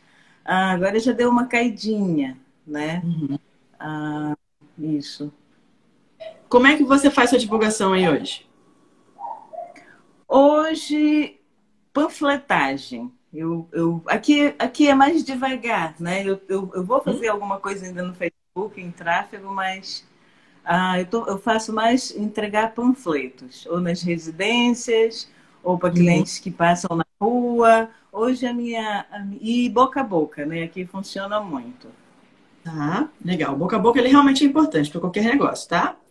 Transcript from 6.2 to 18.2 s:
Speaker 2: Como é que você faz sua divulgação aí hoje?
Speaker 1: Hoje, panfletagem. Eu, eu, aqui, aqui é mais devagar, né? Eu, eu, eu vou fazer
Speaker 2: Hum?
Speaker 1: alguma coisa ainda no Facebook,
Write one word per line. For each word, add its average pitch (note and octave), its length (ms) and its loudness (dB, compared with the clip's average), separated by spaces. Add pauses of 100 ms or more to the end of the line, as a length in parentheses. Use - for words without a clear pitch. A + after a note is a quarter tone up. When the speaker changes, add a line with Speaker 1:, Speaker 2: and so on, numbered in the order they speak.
Speaker 2:
Como B3 180 6
é D4 100 8
que D4+ 80 4
você C#4 260 4
faz C4 200 4
sua C4 80 4
divulgação G#3+ 540 0
aí F#3 160 4
hoje? - 400 -2 (1800)
Speaker 1:
Hoje, D4+ 1120 2 (540)
panfletagem. C4+ 1200 -2 (200)
Eu, E3 400 -6
eu, E3+ 340 -2
aqui, C#4+ 520 2
aqui C#4+ 300 2
é C#4 60 6
mais C#4+ 280 4
devagar, A#3 800 -4
né? F3+ 260 -4
Eu, G3 220 -4
eu, F#3+ 260 -4
eu F#3 100 -4
vou B3+ 180 0
fazer - 260 -2
Speaker 2:
Hum? G#3+ 60 0
Speaker 1:
alguma G3+ 260 -6
coisa G3 260 -8
ainda F3+ 160 -10
no F3+ 120 -8
Facebook, F#3 640 -10